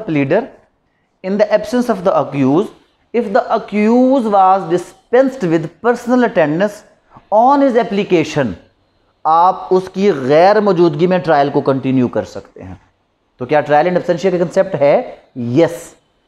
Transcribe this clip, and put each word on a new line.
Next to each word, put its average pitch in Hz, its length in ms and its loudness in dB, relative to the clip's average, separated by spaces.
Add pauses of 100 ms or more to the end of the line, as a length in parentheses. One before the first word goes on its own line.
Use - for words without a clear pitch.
pleader 160 420 0 (760)
in 190 140 -4
the 214 140 0
absence 233 380 -2
of 190 140 -4
the 190 120 0
accused, 139 520 0 (460)
if 233 180 -2
the 233 80 2 (140)
accused 233 720 0
was 190 440 2
dispensed 240 800 -2
with 160 120 0 (180)
personal 240 440 0
attendance 180 500 -2 (560)
on 262 320 4
his 240 180 2
application", 165 680 -2 (720)
आप 170 480 2
उसकी 185 380 0 (160)
गैर 180 340 4
मौजूदगी 175 460 2
में 180 140 0
ट्रायल 147 300 2
को 143 100 -2 (100)
कंटिन्यू 131 380 0
कर 104 180 -6
सकते - 360 -18
हैं। 92 180 -18 (600)
तो 123 60 -10
क्या 147 180 0
trial 147 260 2
in 180 100 0
absentia 180 320 -2
का 175 60 0
कॉन्सेप्ट 185 380 -2
है? 151 420 0 (180)
यस। 127 580 -2 (340)